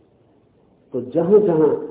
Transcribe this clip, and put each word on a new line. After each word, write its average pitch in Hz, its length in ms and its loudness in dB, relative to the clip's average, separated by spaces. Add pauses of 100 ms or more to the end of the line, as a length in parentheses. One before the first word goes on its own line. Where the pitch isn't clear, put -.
(920)
तो 123 80 -6
जहां-जहां 165 760 2 (160)